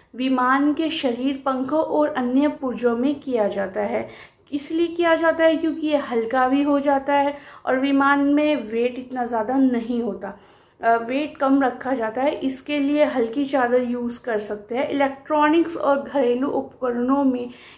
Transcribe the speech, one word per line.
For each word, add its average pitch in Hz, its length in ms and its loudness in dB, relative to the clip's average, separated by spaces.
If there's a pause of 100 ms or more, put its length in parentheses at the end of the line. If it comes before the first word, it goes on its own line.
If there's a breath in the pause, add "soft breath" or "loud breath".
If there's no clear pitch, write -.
(140 loud breath)
विमान 262 600 2
के 320 160 -2
शरीर, 269 460 -2
पंखों 269 440 -2
और 302 280 2
अन्य 254 400 0
पुर्जों 240 480 -2
में 277 240 0
किया 226 280 0
जाता 196 320 -4
है। 226 280 -4 (440 loud breath)
इसलिए 320 340 -2
किया 339 280 2
जाता 320 300 2
है 320 120 6
क्योंकि 311 300 -2
ये 302 100 2
हल्का 254 520 0
भी 277 140 2
हो 285 180 2
जाता 277 340 0
है 285 220 0 (300 loud breath)
और 262 140 2
विमान 277 400 2
में 294 360 2
वेट 233 420 -2
इतना 247 280 -6
ज़्यादा 226 300 -2
नहीं 240 460 2
होता। 196 360 -8 (440 soft breath)
अ, 233 140 4
वेट 269 400 -4
कम 277 260 2
रखा 247 320 -2
जाता 226 280 -4
है, 294 120 2
इसके 277 440 -4
लिए 294 260 2
हल्की 262 400 0
चादर 254 380 2
यूज़ 240 380 -6
कर 220 200 -4
सकते 208 360 -8
हैं। 285 120 -2
इलेक्ट्रॉनिक्स 294 880 0
और 277 260 0
घरेलू 247 460 0
उपकरणों 254 760 -2
में 247 260 -2 (260 loud breath)